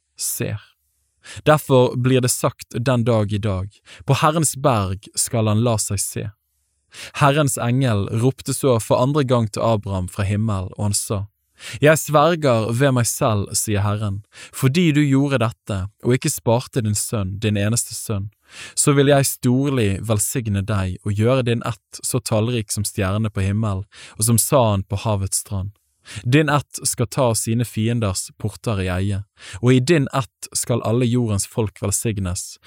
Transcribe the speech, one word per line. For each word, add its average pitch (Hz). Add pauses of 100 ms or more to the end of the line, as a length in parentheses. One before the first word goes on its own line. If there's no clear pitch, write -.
(180)
ser». 107 (840)
Derfor 135
blir 127
det 123
sagt -
den 120
dag 107
i 104
dag, 98 (360)
«På 135
Herrens 156
berg 104
skal 110
han 110
la 120
seg -
se.» 110 (880)
Herrens 143
engel 120 (160)
ropte 131
så 123
for 120
andre 143
gang 120
til 107
Abraham 98
fra 98
himmel, 101
og 104
han 101
sa, 101 (560)
«Jeg 151
sverger 147
ved 135
meg 120
selv, 107
sier 101
Herren, 104 (280)
fordi 156
du 147
gjorde 139
dette, 110 (240)
og 123
ikke -
sparte 120
din 104
sønn, 98
din 107
eneste 110
sønn, 104 (460)
så -
vil 139
jeg 139
storlig 127 (180)
velsigne 107
deg 95
og 104
gjøre 120
din 120
ett -
så -
tallrik 113
som 104
stjernene 104
på 95
himmel, 101 (320)
og 107
som 113
sanden 110
på 101
havets 98
strand. 98 (500)
Din 143
ett -
skal 120
ta 127
sine 117
fienders 113 (100)
porter 104
i 92
eie, 98 (400)
og 123
i 131
din 143
ett -
skal -
alle 120
jordens 113
folk -
velsignes, 101